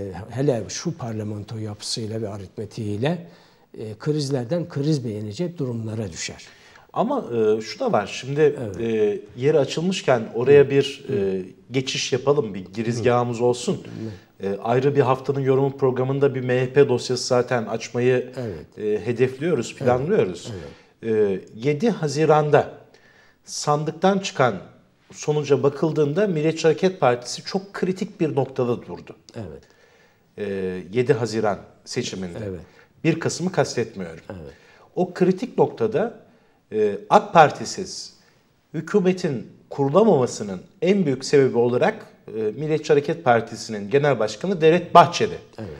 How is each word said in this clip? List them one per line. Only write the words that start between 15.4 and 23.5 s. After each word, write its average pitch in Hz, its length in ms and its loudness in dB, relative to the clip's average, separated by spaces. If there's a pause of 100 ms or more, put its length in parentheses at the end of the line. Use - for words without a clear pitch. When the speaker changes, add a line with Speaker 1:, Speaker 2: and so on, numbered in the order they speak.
Speaker 2:
programında 135 580 0
bir 131 60 -4
M 123 200 0
H 131 120 -4
P 143 160 6
dosyası 123 380 -2
zaten 123 380 2
açmayı, 123 720 -2
Speaker 1:
Evet. 98 400 -10
Speaker 2:
e, 104 280 -2
hedefliyoruz, 120 640 -2
Speaker 1:
Evet. - 80 -16
Speaker 2:
planlıyoruz. 123 760 0 (500)
Speaker 1:
Evet. 110 120 0
Speaker 2:
E, 98 260 2 (140)
yedi 147 340 0
Haziran'da 151 840 2 (760)
sandıktan 156 760 0